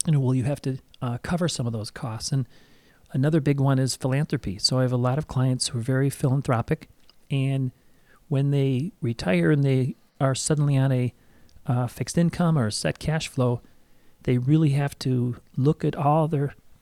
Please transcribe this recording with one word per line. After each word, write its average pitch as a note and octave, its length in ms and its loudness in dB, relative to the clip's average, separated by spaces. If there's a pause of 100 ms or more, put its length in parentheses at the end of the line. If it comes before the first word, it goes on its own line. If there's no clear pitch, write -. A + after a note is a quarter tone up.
You E3 60 2
know, C#3+ 80 4
will C3 140 2
you B2+ 100 0
have C#3 180 -2
to, C3+ 160 -4 (220)
uh, B2 180 -4
cover F3 300 -2
some C3 180 -4
of A#2 60 -4
those G#2+ 180 -6
costs? - 420 -8
And C3+ 140 0 (640)
another D3+ 280 2
big C#3 200 0
one C3+ 180 4
is C3 180 0
philanthropy. C3 640 -4
So - 200 0
I C3 40 2
have B2 100 0
a B2+ 60 2
lot B2 180 0
of D3+ 100 -4
clients B2+ 420 0
who B2 100 -6
are A2+ 40 -4
very C3+ 280 0
philanthropic, C3+ 800 -2 (420)
and C3+ 420 0 (560)
when C#3 240 0
they C3+ 480 0
retire E3+ 500 0
and C#3+ 140 4
they C3 320 2 (240)
are C3+ 160 2
suddenly D3 420 0
on C3+ 140 2
a, B2 200 0 (540)
uh, B2 220 0
fixed - 280 -8
income E3+ 400 2
or A#2 120 2
a G#2 40 -4
set - 280 -4
cash D#3 260 -4
flow, B2 340 0 (640)
they B2+ 160 2
really D3 320 4
have C#3+ 300 -2
to B2 360 -2 (200)
look D3 280 2
at D3+ 120 -2
all D3+ 320 2
their, C#3+ 260 -2 (280)